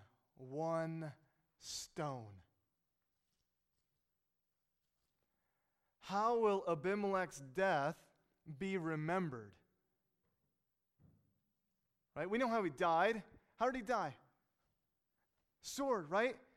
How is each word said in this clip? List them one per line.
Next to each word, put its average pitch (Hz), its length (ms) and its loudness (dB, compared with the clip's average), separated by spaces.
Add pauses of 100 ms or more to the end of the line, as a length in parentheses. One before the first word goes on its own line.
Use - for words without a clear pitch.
(380)
one 160 720 -4 (480)
stone. 117 840 -8 (3500)
How 220 380 2
will 202 300 4
Abimelech's 185 760 0 (120)
death 165 420 4 (600)
be 190 180 -2
remembered? 156 760 -2 (2750)
Right? 165 140 -6
We 220 80 0
know 254 100 2
how 226 160 0
he 175 60 0
died. 180 540 2 (360)
How 220 60 2
did 254 100 2
he 254 60 -4
die? 190 340 -2 (1500)
Sword, 233 480 -2
right? 220 260 0 (220)